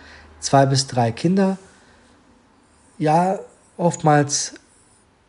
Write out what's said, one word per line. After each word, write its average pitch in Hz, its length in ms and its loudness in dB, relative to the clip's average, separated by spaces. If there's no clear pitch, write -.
zwei 139 260 2
bis 135 200 -2
drei 117 240 -2
Kinder. 190 480 -2
Ja, 175 440 0
oftmals 147 800 0